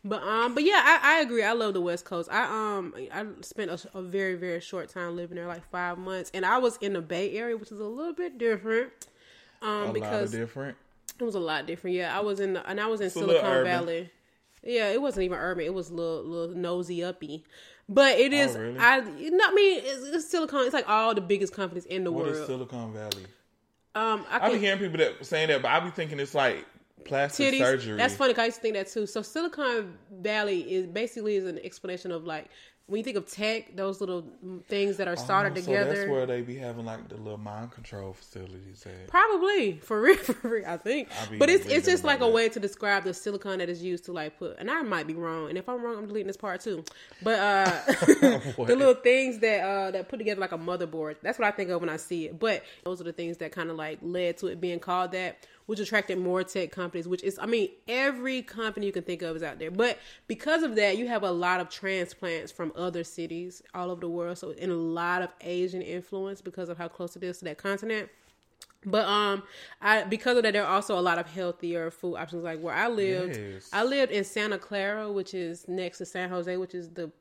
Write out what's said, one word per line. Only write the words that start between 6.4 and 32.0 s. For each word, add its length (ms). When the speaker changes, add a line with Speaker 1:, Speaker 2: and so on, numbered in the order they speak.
Speaker 1:
I 140
was 180
in 160
the 80
Bay 340
Area, 220
which 140
is 80
a 60
little 280
bit 240
different. 540
Um, 80
Speaker 2:
A 140
lot 40
of 40
Speaker 1:
because 380
Speaker 2:
different? 460
Speaker 1:
it 40
was 100
a 60
lot 260
different. 300
Yeah, 200
I 60
was 180
in 140
the, 160
and 100
I 60
was 160
in 60
Speaker 2:
It's 80
a 60
little 160
Speaker 1:
Silicon 200
Speaker 2:
urban. 140
Speaker 1:
Valley. 380
Yeah, 260
it 120
wasn't 220
even 160
urban. 260
It 80
was 160
a 60
little, 280
little 320
nosy 480
uppy. 400
But 300
it 140
Speaker 2:
Oh, 40
Speaker 1:
is, 200
Speaker 2:
really? 220
Speaker 1:
I, 180
you 140
know, 160
I 60
mean, 300
it's, 200
it's 140
Silicon. 360
It's 80
like 160
all 260
the 60
biggest 320
companies 320
in 180
the 80
Speaker 2:
What 140
Speaker 1:
world. 100
Speaker 2:
is 100
Silicon 480
Valley? 320
Speaker 1:
Um, 340
I 80
Speaker 2:
I 100
be 80
Speaker 1:
can 60
Speaker 2:
hearing 180
people 200
that 260
saying 220
that, 140
but 100
I 80
be 100
thinking 300
it's 160
like 300
plastic 420
Speaker 1:
Titties. 120
Speaker 2:
surgery. 380
Speaker 1:
That's 180
funny 180
'cause 100
I 20
used 120
to 40
think 140
that 140
too. 180
So 140
Silicon 760
Valley 600
is 140
basically 520
is 80
an 180
explanation 480